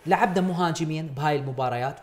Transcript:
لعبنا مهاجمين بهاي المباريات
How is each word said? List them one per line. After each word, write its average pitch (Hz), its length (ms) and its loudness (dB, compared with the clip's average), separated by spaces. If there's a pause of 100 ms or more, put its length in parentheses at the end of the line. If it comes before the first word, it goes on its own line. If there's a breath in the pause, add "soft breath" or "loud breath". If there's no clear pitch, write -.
لعبنا 185 420 4
مهاجمين 165 600 0
بهاي 147 280 0
المباريات 131 680 -2